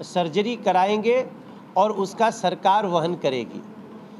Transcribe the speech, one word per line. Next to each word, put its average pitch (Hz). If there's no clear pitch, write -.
सर्जरी 185
कराएंगे 208
और 214
उसका 196
सरकार 196
वहन 170
करेगी। 131